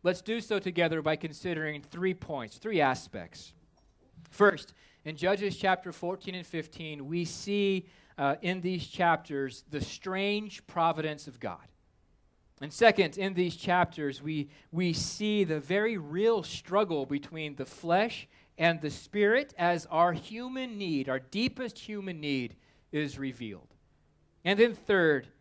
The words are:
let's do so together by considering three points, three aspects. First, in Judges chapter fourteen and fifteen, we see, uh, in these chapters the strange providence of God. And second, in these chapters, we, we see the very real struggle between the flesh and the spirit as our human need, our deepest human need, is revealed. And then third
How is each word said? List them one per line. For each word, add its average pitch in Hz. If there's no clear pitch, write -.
let's 175
do 226
so 214
together 165
by 156
considering 156
three 180
points, 135
three 214
aspects. -
First, 196
in 156
Judges 196
chapter 185
fourteen 185
and 180
fifteen, 156
we 170
see, 196
uh, 143
in 180
these 180
chapters 160
the 147
strange 202
providence 156
of 123
God. 92
And 147
second, 196
in 190
these 175
chapters, 165
we, 147
we 170
see 214
the 156
very 202
real 185
struggle 175
between 143
the 131
flesh 185
and 165
the 151
spirit 214
as 175
our 170
human 247
need, 147
our 131
deepest 196
human 190
need, 131
is 147
revealed. 120
And 196
then 233
third 160